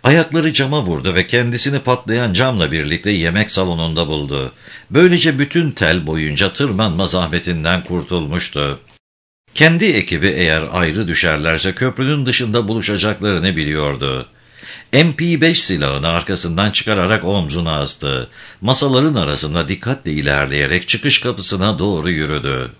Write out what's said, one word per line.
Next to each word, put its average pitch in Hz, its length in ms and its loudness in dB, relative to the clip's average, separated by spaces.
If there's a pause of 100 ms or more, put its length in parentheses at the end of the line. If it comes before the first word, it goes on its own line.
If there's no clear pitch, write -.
Ayakları 160 480 4
cama 139 300 0
vurdu 85 320 -2
ve 90 120 2
kendisini 120 520 0
patlayan 120 540 0
camla 98 400 2
birlikte 78 380 -2
yemek 95 400 0
salonunda 82 560 -2
buldu. 71 460 -4 (380)
Böylece 170 480 4
bütün 143 320 0
tel 82 360 0
boyunca 78 460 0
tırmanma 98 540 0
zahmetinden 87 760 0
kurtulmuştu. 76 960 -4 (760)
Kendi 165 300 4
ekibi 98 420 0
eğer 80 360 2 (100)
ayrı 87 360 0
düşerlerse 80 640 0
köprünün 131 540 -2
dışında 117 420 0
buluşacaklarını 98 880 0
biliyordu. 71 720 -2 (640)
M 170 200 4
P 165 280 0
beş 160 240 4
silahını 71 440 0
arkasından 85 640 0
çıkararak 101 540 0
omzuna 82 560 -2
astı. 69 480 -4 (320)
Masaların 131 540 2
arasında 76 540 -2
dikkatle 98 440 -4
ilerleyerek 71 760 0
çıkış - 320 0
kapısına 101 580 -2
doğru 90 320 0
yürüdü. 71 680 -2